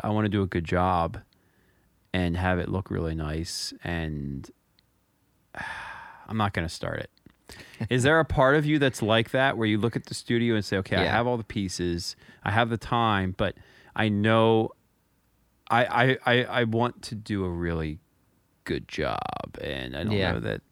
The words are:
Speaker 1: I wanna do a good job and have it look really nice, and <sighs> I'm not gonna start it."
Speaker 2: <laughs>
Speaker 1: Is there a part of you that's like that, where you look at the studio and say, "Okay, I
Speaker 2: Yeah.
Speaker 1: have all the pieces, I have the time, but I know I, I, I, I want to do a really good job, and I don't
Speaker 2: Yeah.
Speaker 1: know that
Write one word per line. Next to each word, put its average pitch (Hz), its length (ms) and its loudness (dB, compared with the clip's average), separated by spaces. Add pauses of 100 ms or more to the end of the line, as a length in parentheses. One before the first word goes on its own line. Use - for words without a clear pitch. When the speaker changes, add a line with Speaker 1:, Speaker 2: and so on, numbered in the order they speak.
Speaker 1:
I 107 60 0
wanna 107 200 2
do 101 120 2
a 92 60 0
good 85 160 -2
job 87 540 2 (960)
and 90 240 0
have 90 220 0
it - 100 -2
look 92 200 -4
really 85 240 -2
nice, 80 600 -6 (100)
and 78 640 -6 (1040)
<sighs> - 760 -14
I'm 110 100 -6
not 104 160 0
gonna 85 160 -2
start - 300 -6
it." - 100 -10 (440)
Speaker 2:
<laughs> - 360 -10
Speaker 1:
Is 123 140 2
there 160 180 6
a 147 40 2
part 135 300 4
of 151 100 2
you 151 140 2
that's 135 220 2
like 110 300 2
that, 131 260 2
where 113 100 0
you 107 100 4
look 113 200 0
at - 80 -8
the - 100 -12
studio 117 400 0
and 104 80 0
say, 101 140 -2
"Okay, 95 180 -2
I 87 80 2
Speaker 2:
Yeah. 78 80 0
Speaker 1:
have 120 160 2
all 123 100 0
the 113 60 -6
pieces, 87 720 -4 (300)
I 101 60 0
have 117 180 4
the 117 80 -2
time, 104 600 0
but 101 180 -2 (420)
I 110 100 2
know 110 600 4 (1000)
I, 123 560 4
I, 123 140 4
I, 120 60 2
I 120 180 0
want 117 400 -2
to - 120 -10
do 104 280 -4
a 90 60 -2
really 82 500 -2 (640)
good - 240 -6
job, 67 320 -4 (400)
and 65 380 -6
I 85 80 -4
don't 107 80 0
Speaker 2:
Yeah. 95 200 2
Speaker 1:
know 57 60 -2
that 55 220 -4 (100)